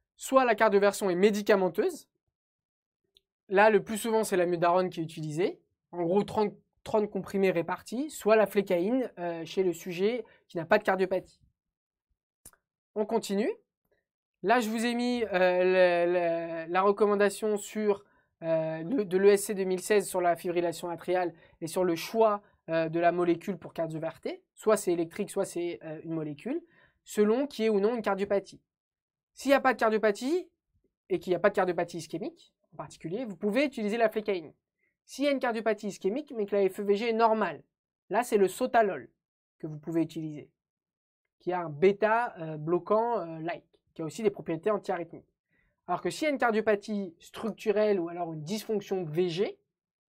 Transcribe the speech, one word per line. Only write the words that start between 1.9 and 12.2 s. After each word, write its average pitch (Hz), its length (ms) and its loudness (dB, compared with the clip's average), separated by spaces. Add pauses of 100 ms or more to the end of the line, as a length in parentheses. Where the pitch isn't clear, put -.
Là, 208 200 6
le 196 140 4
plus 214 140 -6
souvent, 220 260 0
c'est 196 140 -2
la 175 80 2
miodarone 175 440 2
qui 170 120 -8
est - 20 -4
utilisée. 160 560 -4 (320)
En 175 120 -6
gros, 190 200 2
trente, 208 300 -2 (300)
trente 214 260 0
comprimés 190 420 0
répartis, 180 580 -4
soit 220 280 2
la 208 80 6
flécaïne, 196 720 0
euh, 170 240 -6
chez 190 200 -2
le 180 100 2
sujet 196 500 -4 (240)
qui - 100 -10
n'a 160 80 -6
pas 214 120 4
de 208 60 0
cardiopathie. 185 580 -2 (1500)